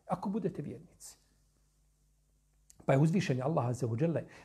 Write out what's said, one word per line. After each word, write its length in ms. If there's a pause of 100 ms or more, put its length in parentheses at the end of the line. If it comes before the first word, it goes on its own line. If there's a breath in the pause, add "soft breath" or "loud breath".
ako 220
budete 320
vjernici. 560 (1700)
Pa 80
je 60
uzvišen 420
Allah 240
azza 220
wa 140
jalla, 200 (240 soft breath)